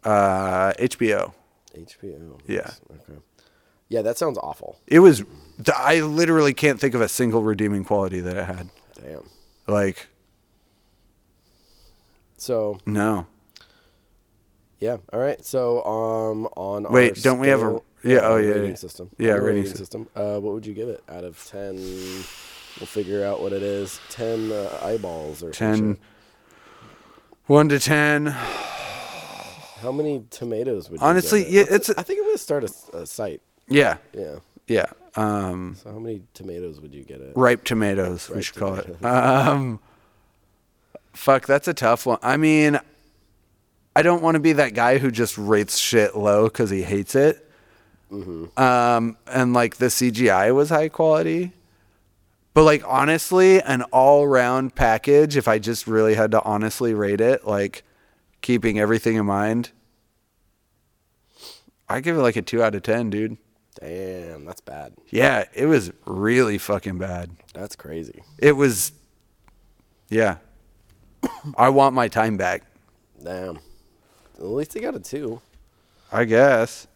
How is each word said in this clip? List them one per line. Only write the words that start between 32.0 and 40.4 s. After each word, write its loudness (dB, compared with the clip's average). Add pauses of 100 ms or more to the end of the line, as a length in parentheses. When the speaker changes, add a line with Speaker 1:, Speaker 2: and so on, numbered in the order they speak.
Speaker 2:
I -8
think -6
I'm -2
gonna -2
start -4
a, -14
a -14
site. -10 (280)
Speaker 1:
Yeah. 2 (160)
Speaker 2:
Yeah. -12 (300)
Speaker 1:
Yeah. 0 (300)
Um, -6
Speaker 2:
So -20
how -16
many -12 (120)
tomatoes -14
would -20
you -18
get -20
it? -18
Speaker 1:
ripe 4
tomatoes, -2
we -10
Speaker 2:
Ripe -6
Speaker 1:
should -12
call -4
it. -8 (160)
Speaker 2:
tomatoes. -16
Speaker 1:
Um, 2 (1300)